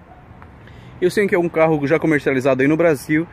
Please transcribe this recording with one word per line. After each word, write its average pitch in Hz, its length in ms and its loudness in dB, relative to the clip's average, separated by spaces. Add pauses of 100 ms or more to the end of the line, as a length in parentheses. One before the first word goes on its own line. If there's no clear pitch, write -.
(1000)
Eu 180 100 0
sei 202 180 0
que 202 60 -2
é 190 40 2
um 175 100 0
carro 160 380 0
já 156 120 2
comercializado 139 640 0
aí 139 60 2
no 156 80 2
Brasil, 156 560 0